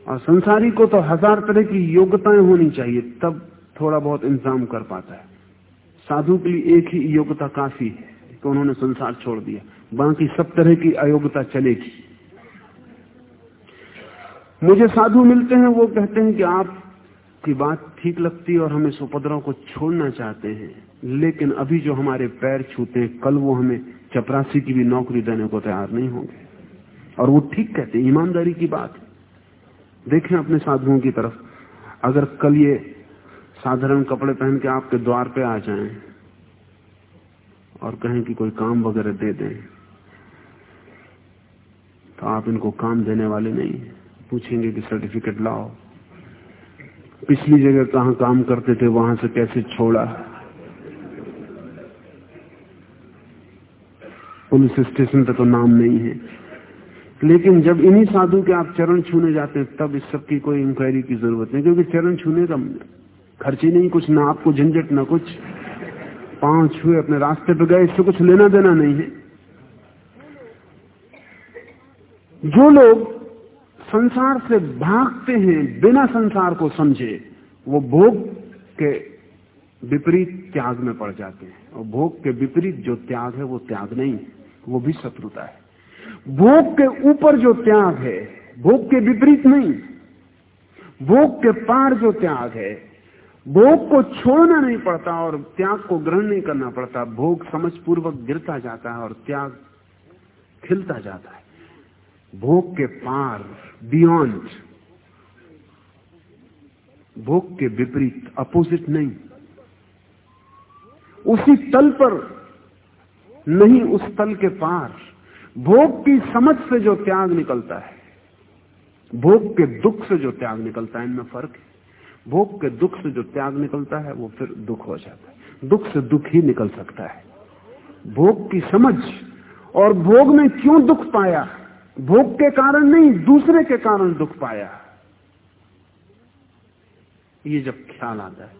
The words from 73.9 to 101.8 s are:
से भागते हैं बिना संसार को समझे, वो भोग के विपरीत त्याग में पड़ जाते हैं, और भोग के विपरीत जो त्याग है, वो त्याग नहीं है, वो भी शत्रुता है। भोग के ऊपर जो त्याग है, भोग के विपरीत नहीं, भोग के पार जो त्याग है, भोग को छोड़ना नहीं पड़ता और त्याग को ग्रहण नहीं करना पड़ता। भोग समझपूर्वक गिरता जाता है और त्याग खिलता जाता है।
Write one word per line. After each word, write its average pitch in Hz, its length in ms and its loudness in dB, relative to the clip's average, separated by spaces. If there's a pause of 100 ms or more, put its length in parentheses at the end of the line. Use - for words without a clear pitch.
से 165 400 -2
भागते 233 540 -2
हैं 156 480 0
बिना 247 240 6
संसार 202 480 -2
को 160 160 -4
समझे, 127 600 -2 (360)
वो 143 140 0
भोग 170 460 2 (560)
के 143 140 -2 (880)
विपरीत 170 680 -2
त्याग 123 260 -6
में 123 180 -8
पड़ 104 160 -12
जाते 95 320 -18
हैं, - 260 -20
और 113 120 -16
भोग 131 400 -6
के 139 60 -4
विपरीत 135 460 -4
जो 120 200 -8
त्याग 120 400 -10
है, 139 80 -10
वो 127 140 -10
त्याग 104 360 -12
नहीं 127 200 -4
है, - 140 -10 (400)
वो 123 120 -4
भी 143 140 -4
शत्रुता 110 500 -14
है। - 240 -20 (600)
भोग 254 460 6
के 277 360 2
ऊपर 294 280 4
जो 233 160 4
त्याग 214 420 2
है, 113 360 -8 (280)
भोग 214 260 4
के 254 140 2
विपरीत 247 460 4
नहीं, 262 280 4 (1300)
भोग 254 400 4
के 226 80 4
पार 254 420 0
जो 220 180 2
त्याग 131 400 -4
है, 107 360 -12 (600)
भोग 262 420 6
को 277 140 4
छोड़ना 311 580 2
नहीं 247 160 -2
पड़ता 170 480 -6
और 151 320 -10
त्याग 196 220 -4
को 185 180 -6
ग्रहण 160 240 -2
नहीं 208 200 -4
करना 135 280 -6
पड़ता। 123 360 -10
भोग 135 460 -6
समझपूर्वक 165 640 -6
गिरता 139 460 -10
जाता 117 320 -14
है 117 60 -14
और 110 160 -14 (120)
त्याग 139 320 -10 (1080)
खिलता 175 360 -8
जाता 98 320 -20
है। - 120 -20 (960)